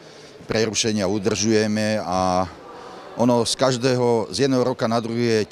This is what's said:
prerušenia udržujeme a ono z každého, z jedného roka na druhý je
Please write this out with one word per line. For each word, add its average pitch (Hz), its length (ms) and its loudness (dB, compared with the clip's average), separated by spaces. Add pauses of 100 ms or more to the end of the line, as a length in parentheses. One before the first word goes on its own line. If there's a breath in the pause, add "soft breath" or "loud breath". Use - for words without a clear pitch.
(500 loud breath)
prerušenia 107 560 0
udržujeme 107 960 0
a 92 480 0 (680 loud breath)
ono 120 240 4
z - 160 -4
každého, 123 720 0
z 110 160 0
jedného 131 160 2
roka 123 240 -2
na 113 160 0
druhý 117 400 2
je 98 100 -6